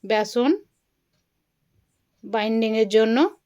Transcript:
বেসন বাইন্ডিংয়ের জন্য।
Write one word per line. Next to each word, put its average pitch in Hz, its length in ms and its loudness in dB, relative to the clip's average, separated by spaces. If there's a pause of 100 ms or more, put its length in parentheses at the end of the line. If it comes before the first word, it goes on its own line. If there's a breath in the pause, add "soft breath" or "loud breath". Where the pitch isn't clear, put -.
বেসন 220 480 -2 (1700)
বাইন্ডিংয়ের 220 680 -2
জন্য। 220 280 2 (280)